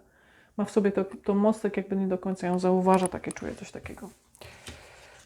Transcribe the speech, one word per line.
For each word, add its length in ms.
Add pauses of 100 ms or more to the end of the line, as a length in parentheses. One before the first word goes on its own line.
(580)
ma 80
w 60
sobie 200
to, 140 (180)
to 100
moc, 280
tak 160
jakby 180
nie 120
do 100
końca 300
ją 120
zauważa, 480
takie 240
czuję, 240
coś 160
takiego. 380 (1160)